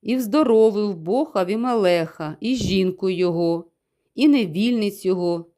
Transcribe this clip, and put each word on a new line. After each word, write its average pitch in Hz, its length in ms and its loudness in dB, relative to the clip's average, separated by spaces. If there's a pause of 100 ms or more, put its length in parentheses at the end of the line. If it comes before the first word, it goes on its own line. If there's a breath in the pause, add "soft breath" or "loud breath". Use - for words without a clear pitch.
і 240 140 -2
вздоровив 220 800 2
Бог 202 380 -2
Авімелеха, 185 1040 -2
і 240 140 -2
жінку 190 560 -2
його, 170 600 -2 (440)
і 285 140 2
невільниць 214 760 0
його. 175 420 -2 (120)